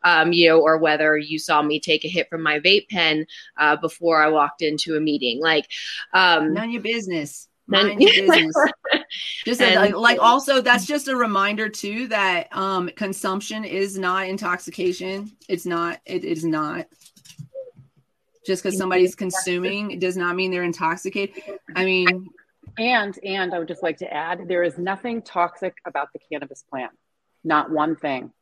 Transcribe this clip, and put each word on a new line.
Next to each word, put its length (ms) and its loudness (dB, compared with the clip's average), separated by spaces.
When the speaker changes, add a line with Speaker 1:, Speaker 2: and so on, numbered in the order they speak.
Speaker 1:
um, 300 4
you 160 6
know, 120 8
or 160 4
whether 400 2
you 220 -6
saw 240 0
me 160 -2
take 260 -2
a 40 -4
hit 200 -4
from 140 -8
my 160 0
vape 300 2
pen, 360 0
uh, 200 4
before 440 0
I 80 6
walked 320 2
into 340 -2
a 40 0
meeting. 420 -2
Like, 260 2
um, 400 4
Speaker 2:
None 120 -2
of 60 -6
your 120 -6
business. 640 -6
Speaker 1:
none 200 4
Speaker 2:
Mind 140 2
your 260 6
business. 280 4
Speaker 1:
<laughs> 540 -4
Speaker 2:
Just 160 -2
a, 180 6
Speaker 1:
And 160 4
Speaker 2:
like, 260 4
also, 400 6
that's 240 2
just 220 -4
a 80 -2
reminder 520 0
too 400 -8
that, 480 0
um, 400 -2
consumption 680 -6
is 320 -4
not 300 -2
intoxication. 1040 -6
It's 160 -4
not. 400 -4
It 180 -6
is 220 -6
not. 420 -4
Just 180 -4
'cause 140 -2
somebody's 380 2
consuming, 760 -4
it 80 -12
does 180 -2
not 180 -2
mean 160 -2
they're 120 -4
intoxicated. 720 -4
I 100 0
mean, 420 0
Speaker 3:
And, 460 0
and 300 -4
I 60 -4
would 80 -6
just 160 -10
like 140 -4
to 140 -12
add, 360 -6
there 160 0
is 140 -2
nothing 440 -6
toxic 520 -4
about 280 -6
the 60 -16
cannabis 380 -12
plant. 220 -10
Not 260 2
one 280 0
thing. 340 -6